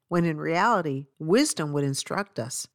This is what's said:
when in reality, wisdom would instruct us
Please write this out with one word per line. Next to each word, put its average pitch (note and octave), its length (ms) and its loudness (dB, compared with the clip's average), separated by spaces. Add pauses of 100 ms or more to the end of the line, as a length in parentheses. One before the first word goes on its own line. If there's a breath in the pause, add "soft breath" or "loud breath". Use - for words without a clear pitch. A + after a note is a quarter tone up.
when F3 160 2
in D#3+ 120 -2
reality, D#3+ 680 0 (120)
wisdom E3 540 2
would C#3+ 140 2
instruct - 540 -4
us A#2 360 -8